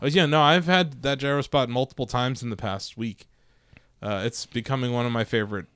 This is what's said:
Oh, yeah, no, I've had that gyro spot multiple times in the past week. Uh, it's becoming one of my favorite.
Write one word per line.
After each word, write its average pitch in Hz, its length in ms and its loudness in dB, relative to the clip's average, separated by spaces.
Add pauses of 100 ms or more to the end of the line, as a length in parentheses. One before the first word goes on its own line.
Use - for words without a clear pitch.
Oh, 135 60 -2
yeah, 165 200 4
no, 151 140 4
I've 160 240 6
had 170 380 0
that 135 160 0
gyro 143 220 0
spot 135 260 0
multiple 127 380 -2
times 123 360 -2
in 120 100 -6
the 104 60 -4
past 98 400 -6
week. 113 300 -8 (760)
Uh, 104 240 -4
it's - 200 -6
becoming 123 480 -2
one 120 120 0
of 120 60 -2
my 117 140 0
favorite. 104 400 -2 (100)